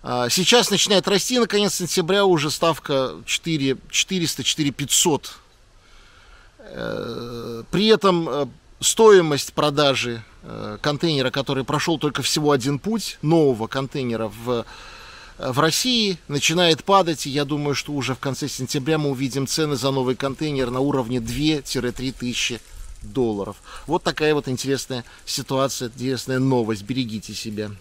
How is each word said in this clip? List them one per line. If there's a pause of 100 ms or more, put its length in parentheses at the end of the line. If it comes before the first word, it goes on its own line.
А
сейчас
начинает
расти,
наконец,
с
сентября
уже
ставка (100)
четыре (120)
четыреста,
четыре
пятьсот. (1200)
Э,
при
этом,
э, (340)
стоимость
продажи, (200)
э,
контейнера,
который
прошел
только
всего
один
путь,
нового
контейнера (140)
в,
э, (880)
в
России,
начинает
падать.
И
я
думаю,
что
уже
в
конце
сентября
мы
увидим
цены
за
новый
контейнер
на
уровне
две
тире
три
тысячи (420)
долларов. (320)
Вот
такая
вот
интересная (200)
ситуация,
интересная
новость.
Берегите
себя. (100)